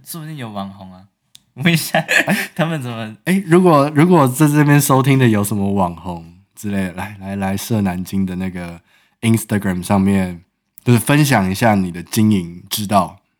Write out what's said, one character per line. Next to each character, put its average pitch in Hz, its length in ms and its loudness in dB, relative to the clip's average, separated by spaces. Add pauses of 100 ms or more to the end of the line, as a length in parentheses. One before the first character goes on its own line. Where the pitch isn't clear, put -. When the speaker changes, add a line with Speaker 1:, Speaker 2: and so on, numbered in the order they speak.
Speaker 1:
说 170 180 -14
不 151 40 -14
定 156 100 -14
有 117 140 -12
网 98 180 -10
红 95 240 -20
啊， 92 120 -20 (500)
问 165 180 4
一 165 40 4
下， - 240 -2 (260)
Speaker 2:
哎， - 300 -2
Speaker 1:
他 160 80 -2
们 160 180 -4
怎 123 80 -8
么 110 340 -10
Speaker 2:
哎， 190 220 0
如 175 160 6
果， 151 280 6
如 151 180 4
果 160 180 6
在 131 220 2
这 147 160 2
边 143 160 4
收 135 220 2
听 135 160 2
的 123 100 4
有 104 160 0
什 107 120 -4
么 101 180 -2
网 87 200 -2
红 85 460 -16 (160)
之 104 140 -10
类 98 160 -4
的， 85 80 -10
来， 101 260 -12
来， 98 160 -10
来， 98 200 -4
社 110 260 -4
南 90 200 -4
京 98 240 -4
的 92 80 -8
那 92 160 -6
个 85 300 -12 (400)
Instagram 101 600 -2
上 101 200 0
面， 98 420 0 (400)
就 123 100 2
是 120 60 6
分 147 260 2
享 110 240 2
一 95 60 -2
下 110 220 2
你 92 160 -2
的 87 100 -12
经 107 300 0
营 87 360 -4
之 107 160 -6
道。 95 360 -2 (200)